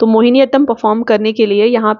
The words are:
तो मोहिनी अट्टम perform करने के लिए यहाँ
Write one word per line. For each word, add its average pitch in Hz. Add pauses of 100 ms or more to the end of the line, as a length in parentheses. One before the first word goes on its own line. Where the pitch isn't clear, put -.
तो 226
मोहिनी 240
अट्टम 269
perform 226
करने 220
के 220
लिए 202
यहाँ 220